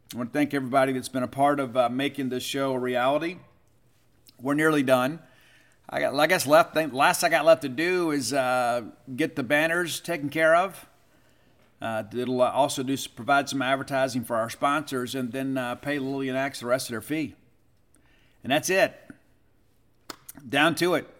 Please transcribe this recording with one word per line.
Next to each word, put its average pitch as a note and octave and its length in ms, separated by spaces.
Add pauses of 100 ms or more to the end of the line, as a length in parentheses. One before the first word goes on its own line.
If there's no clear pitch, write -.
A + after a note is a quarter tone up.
(140)
I A2 40
wanna A#2+ 120
thank C#3+ 240
everybody C3+ 380
that's B2+ 160
been B2+ 160
a - 20
part C#3+ 320
of, B2+ 180
uh, B2 120
making C#3 400
this B2 160
show C#3 300
a B2+ 40
reality. C3+ 600 (1040)
We're C3+ 140
nearly D3+ 300
done. C3 340 (760)
I D2 60
got, - 140
I D3 120
guess E3+ 200
left, D#3+ 280 (200)
last D3+ 280
I F3 60
got D#3+ 160
left D#3+ 180
to C#3+ 60
do E3 440
is, C3 200
uh, B2 500 (320)
get D3 220
the C#3+ 60
banners D#3 580
taken D3 300
care D#3+ 240
of. F3+ 320 (960)
Uh, A2 220 (120)
it'll, B2 240
uh, A#2+ 100
also C3+ 320
do C3 120
s-, C3+ 120
provide C3+ 440
some C#3 100
advertising C3 640
for A#2+ 120
our A2+ 120
sponsors C#3 680
and B2 180
then, C3+ 260
uh, B2 160
pay C#3+ 240
Lillian C3+ 360
Axe C3+ 260
the A#2+ 60
rest C3 200
of A#2+ 60
their A2 100
fee. C#3+ 320 (1080)
And A#2 80
that's D3+ 200
it. F3+ 240 (1500)
Down C#3+ 280
to F3 180
it. C3 120 (120)